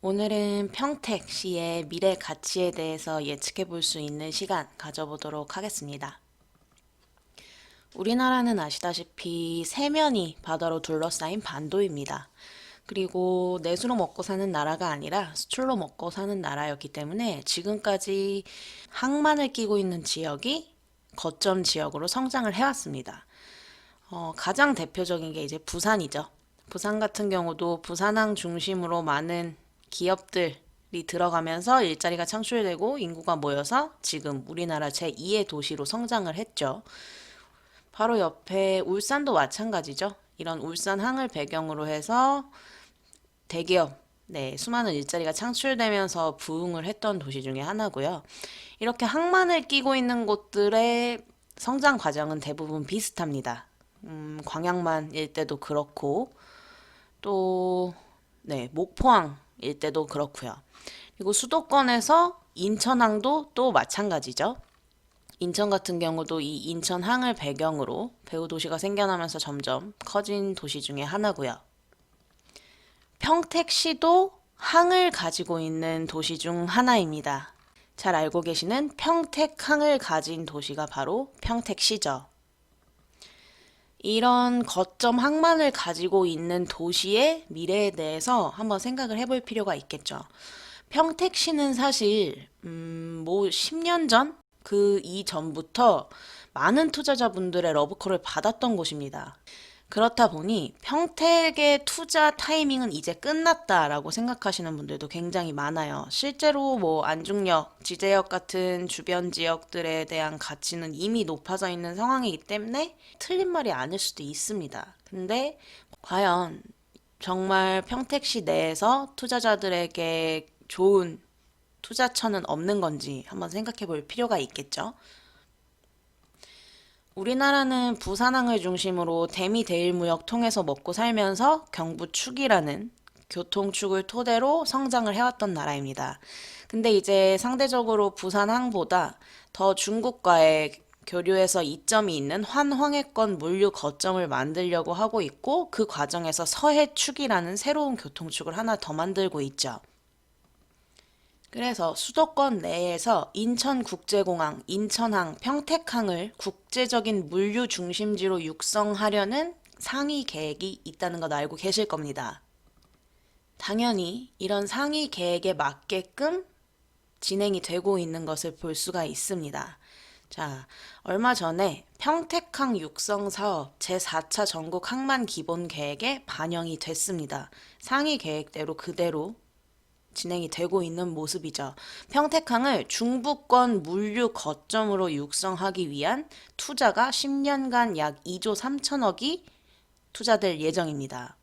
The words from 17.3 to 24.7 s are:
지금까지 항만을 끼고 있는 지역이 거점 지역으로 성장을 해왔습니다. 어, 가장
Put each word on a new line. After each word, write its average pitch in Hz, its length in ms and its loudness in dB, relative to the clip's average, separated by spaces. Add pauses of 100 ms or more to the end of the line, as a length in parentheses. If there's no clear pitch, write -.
지금까지 196 1000 -2 (460)
항만을 294 640 2
끼고 214 240 2
있는 180 260 -2
지역이 160 680 -4 (460)
거점 185 460 0
지역으로 151 460 -2
성장을 254 440 0
해왔습니다. 175 720 -4 (880)
어, 170 260 -10
가장 269 380 2